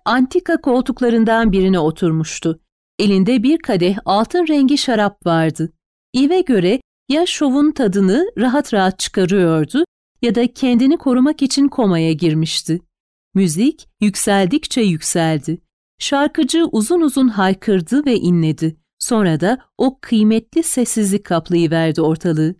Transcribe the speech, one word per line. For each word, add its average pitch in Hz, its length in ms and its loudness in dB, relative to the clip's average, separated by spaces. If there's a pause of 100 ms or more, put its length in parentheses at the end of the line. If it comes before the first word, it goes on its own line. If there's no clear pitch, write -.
antika 262 560 -2
koltuklarından 233 920 0
birine 185 280 2
oturmuştu. 160 800 -2 (400)
Elinde 202 440 2
bir 302 140 2
kadeh 190 480 -2
altın 226 420 0
rengi 285 300 2
şarap 208 480 -2
vardı. 160 480 -2 (400)
Eve'e 285 280 2
göre 214 400 0 (280)
ya 311 160 2
şovun 294 460 0
tadını 214 680 0
rahat 254 360 -2
rahat 190 260 0
çıkarıyordu 180 840 0 (380)
ya 233 140 0
da 240 180 0
kendini 262 440 2
korumak 269 440 0
için 277 260 0
komaya 170 460 0
girmişti. 160 680 -2 (520)
Müzik 190 540 0 (140)
yükseldikçe 208 800 0
yükseldi. 160 800 -2 (380)
Şarkıcı 302 680 0
uzun 294 360 0
uzun 262 260 2
haykırdı 196 800 0
ve 247 100 2
inledi. 160 600 0 (220)
Sonra 185 400 0
da 214 180 0 (200)
o 262 240 -2
kıymetli 226 600 0
sessizlik 208 600 -2
kaplayıverdi 165 760 0
ortalığı. 160 580 -2